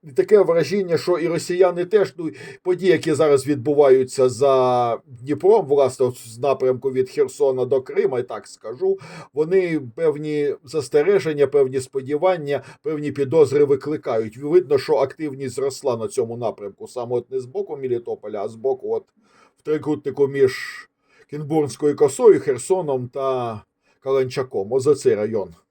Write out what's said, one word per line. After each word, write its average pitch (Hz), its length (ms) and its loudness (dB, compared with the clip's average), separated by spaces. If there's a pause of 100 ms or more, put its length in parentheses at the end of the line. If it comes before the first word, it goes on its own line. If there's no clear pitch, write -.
І 151 80 -20
таке 185 280 4
враження, 170 600 0
що 175 200 0
і 165 100 -2
росіяни 175 560 0
теж, 190 340 0
ну, 165 120 -8 (320)
події, 180 300 0
які 156 220 0
зараз 143 320 4
відбуваються 131 840 4
за 123 800 2
Дніпром, 147 600 0
власне, 135 400 2
от 123 220 -8
з 113 100 -20
напрямку 131 540 0
від 127 180 -2
Херсона 135 540 -2
до 127 180 0
Крима, 143 360 -2
і 120 40 -4
так 107 240 -10
скажу, 180 520 -6 (360)
вони 165 460 0 (140)
певні 151 600 -2 (100)
застереження, 151 840 2
певні 135 340 2
сподівання, 143 840 -2 (200)
певні 147 300 -6
підозри 143 520 4
викликають. 135 720 -2
Видно, 147 420 2
що 151 160 0
активність 135 600 -4
зросла 131 420 -4
на 110 120 -6
цьому 117 280 -4
напрямку, 104 520 -8
саме 123 280 -6
от 120 140 -4
не 131 100 -4
з 127 60 -14
боку 156 300 -8
Мелітополя, 117 680 -8
а - 40 -8
з 113 60 -12
боку 113 400 -4
от - 100 -6 (540)
в - 40 -20
трикутнику 143 680 -2
між 135 560 -2 (460)
Кінбурнською 147 680 -2
косою, 156 440 6
Херсоном 135 680 -2
та 127 520 -4 (400)
Каланчаком. 127 720 -2
Ось 131 100 0
за 143 120 4
цей 127 200 2
район. 104 400 -4 (160)